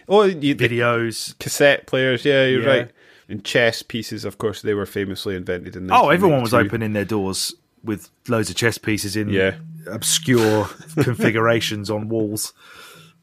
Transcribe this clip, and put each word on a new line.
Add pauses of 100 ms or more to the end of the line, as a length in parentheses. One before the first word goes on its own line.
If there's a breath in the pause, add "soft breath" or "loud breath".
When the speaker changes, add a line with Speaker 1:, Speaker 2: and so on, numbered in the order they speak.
Speaker 1:
oh,
you,
the
Speaker 2:
Videos.
Speaker 1:
cassette
players,
yeah,
you're
Speaker 2:
Yeah.
Speaker 1:
right. (400 soft breath)
And
chess
pieces,
of
course,
they
were
famously
invented
in
Speaker 2:
Oh,
everyone
was
Speaker 1:
nineteen
ninety-two.
Speaker 2:
opening
their
doors (280)
with (180)
loads
of
chess
pieces
in
Speaker 1:
Yeah. (360)
Speaker 2:
obscure (180)
Speaker 1:
<laughs>
Speaker 2:
configurations
on
walls. (720 loud breath)